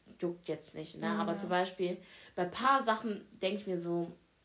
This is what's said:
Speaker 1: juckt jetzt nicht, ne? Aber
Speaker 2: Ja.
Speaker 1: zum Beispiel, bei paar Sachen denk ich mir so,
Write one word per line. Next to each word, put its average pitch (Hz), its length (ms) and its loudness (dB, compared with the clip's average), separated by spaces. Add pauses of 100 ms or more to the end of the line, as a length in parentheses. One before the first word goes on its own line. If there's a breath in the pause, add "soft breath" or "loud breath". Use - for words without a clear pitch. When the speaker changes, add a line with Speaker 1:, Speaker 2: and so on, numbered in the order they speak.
(200)
Speaker 1:
juckt 175 280 -4
jetzt 156 280 -6
nicht, 156 220 -10
ne? - 120 0 (100)
Aber 214 140 0
Speaker 2:
Ja. - 40 -2
Speaker 1:
zum 185 120 -4
Beispiel, 180 480 0 (380 loud breath)
bei 180 100 2
paar 262 380 4
Sachen 220 420 0 (160)
denk 196 180 2
ich - 80 -8
mir 185 100 0
so, 170 340 0 (320)